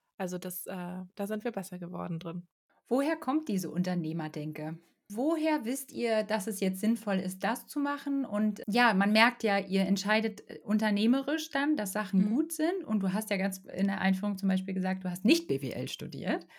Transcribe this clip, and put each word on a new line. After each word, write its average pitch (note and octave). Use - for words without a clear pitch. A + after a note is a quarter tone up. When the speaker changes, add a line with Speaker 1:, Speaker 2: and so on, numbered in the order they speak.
Speaker 1:
Also F3+
das, F3+
äh, F3+
da G3+
sind G#3+
wir A#3+
besser F#3
geworden F3
drin. F3
Speaker 2:
Woher C#4
kommt D#4
diese F#3
Unternehmerdenke? D#3
Woher D4+
wisst C4
ihr, A3+
dass G#3
es G#3+
jetzt F#3+
sinnvoll G#3+
ist, F#3
das A3+
zu -
machen? C#4+
Und G#3
ja, A#3
man G3+
merkt A3+
ja, G3+
ihr F#3+
entscheidet, G3+
äh, -
unternehmerisch A3+
dann, D4
dass G3
Sachen G3
Speaker 1:
Mhm. -
Speaker 2:
gut A#3+
sind. E4+
Und G#3+
du F#3+
hast G#3+
ja G3+
ganz F#3+
in -
der G3
Einführung F#3+
zum G3
Beispiel F#3+
gesagt, F#3
du F3+
hast F3
nicht E4+
B C3+
W C3+
L B2+
studiert. F3